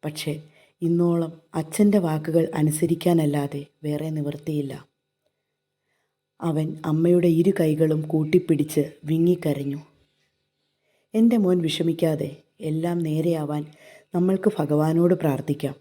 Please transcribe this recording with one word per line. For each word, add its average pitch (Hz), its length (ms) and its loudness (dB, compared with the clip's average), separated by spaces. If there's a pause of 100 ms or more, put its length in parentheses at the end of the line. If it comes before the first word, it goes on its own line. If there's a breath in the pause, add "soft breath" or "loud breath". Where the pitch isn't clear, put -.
പക്ഷേ 151 300 -8 (480 soft breath)
ഇന്നോളം 170 500 0 (220)
അച്ഛൻ്റെ 202 460 2
വാക്കുകൾ 160 440 0 (100)
അനുസരിക്കാനല്ലാതെ 151 1080 0 (220)
വേറെ 151 260 -4
നിവൃത്തിയില്ല. 147 640 -6 (1700)
അവൻ 156 280 -2 (180)
അമ്മയുടെ 170 520 4
ഇരു 170 140 4
കൈകളും 156 560 2
കൂട്ടിപ്പിടിച്ച് 156 760 0 (200)
വിങ്ങിക്കരഞ്ഞു. 151 760 0 (1300)
എൻ്റെ 226 240 4
മോൻ 185 280 2
വിഷമിക്കാതെ, 160 640 -2 (320)
എല്ലാം 160 380 -4
നേരെയാവാൻ 156 640 -2 (480 loud breath)
നമ്മൾക്ക് 190 460 0
ഭഗവാനോട് 160 640 2
പ്രാർത്ഥിക്കാം. 143 600 -2